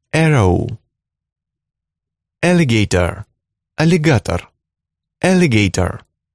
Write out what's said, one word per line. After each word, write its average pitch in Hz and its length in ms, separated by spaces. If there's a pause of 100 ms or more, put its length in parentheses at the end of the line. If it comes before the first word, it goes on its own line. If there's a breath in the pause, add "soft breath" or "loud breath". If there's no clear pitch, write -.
(120)
Arrow. 123 680 (1700)
Alligator. 110 800 (540)
Alligator. 156 680 (760)
Alligator. 113 800 (320)